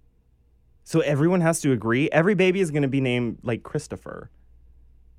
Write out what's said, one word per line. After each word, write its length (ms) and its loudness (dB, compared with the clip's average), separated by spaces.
So 160 0
everyone 420 2
has 180 0
to 120 2
agree? 380 0
Every 240 4
baby 260 2
is 100 0
gonna 180 0
be 140 0
named, 400 -2
like, 200 -6
Christopher. 680 -12